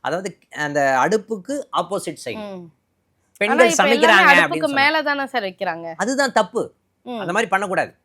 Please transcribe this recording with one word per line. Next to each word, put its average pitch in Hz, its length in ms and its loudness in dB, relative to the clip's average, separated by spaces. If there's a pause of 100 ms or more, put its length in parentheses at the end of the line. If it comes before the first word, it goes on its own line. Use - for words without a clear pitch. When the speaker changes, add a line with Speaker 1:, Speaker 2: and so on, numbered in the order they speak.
Speaker 1:
அதாவது, 180 380 -6 (120)
அந்த 147 300 -4 (200)
அடுப்புக்கு 208 540 -2 (180)
ஆப்போசிட் 170 520 -6
சைடு. 196 320 -10
Speaker 2:
ம். 175 100 -16 (680)
Speaker 1:
பெண்கள் 226 220 0
Speaker 2:
ஆனா - 60 8
இப்ப 330 200 2
எல்லாமே 277 220 4
Speaker 1:
சமைக்கிறாங்க 349 280 6
Speaker 2:
அடுப்புக்கு 339 120 6
Speaker 1:
அப்படின்னு 320 140 -2
சொன்னா 277 220 0
Speaker 2:
மேல 302 200 2
தானே 277 240 -4
சார் 254 160 -4
வைக்கிறாங்க? 170 540 -8
Speaker 1:
அதுதான் 254 360 -2
தப்பு. 220 400 -2 (300)
Speaker 2:
ம். 240 160 -10
Speaker 1:
அந்த 180 140 -6
மாதிரி 214 140 0
பண்ணக்கூடாது. 185 480 -2 (100)